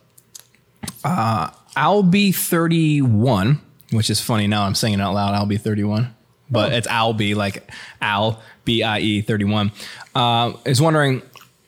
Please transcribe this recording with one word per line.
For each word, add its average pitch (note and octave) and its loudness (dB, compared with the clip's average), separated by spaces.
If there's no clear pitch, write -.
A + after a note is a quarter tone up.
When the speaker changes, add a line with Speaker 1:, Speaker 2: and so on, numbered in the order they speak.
Speaker 1:
uh, A2+ 0
I'll E3+ 2
be F#3+ 4
thirty-one, D3 2
which A2 0
is G#2+ 0
funny G#2+ 0
now G#2 0
I'm G2 -2
saying A2 0
it G2 0
out G2 -2
loud, G2+ -2
"I'll G2+ 0
be G#2 -2
thirty-one." G#2 -2
But G#2+ 0
Speaker 2:
Oh. - 0
Speaker 1:
it's A2+ -2
Al A2+ 0
B, G#2 -2
like G2+ -4
Al, G#2+ 0
B A#2 0
I G#2+ 0
E, G#2 0
thirty-one. G#2 0
Uh, A#2+ 0
is B2+ 2
wondering, D3 2